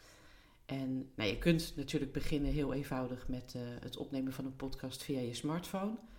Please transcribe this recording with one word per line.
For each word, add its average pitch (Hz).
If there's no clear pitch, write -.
En, 131
nou, 104
je 95
kunt 165
natuurlijk 139
beginnen 143
heel 139
eenvoudig 127
met, 127
eh, 123
het 120
opnemen 131
van 135
een 135
podcast 135
via 135
je 120
smartphone. 190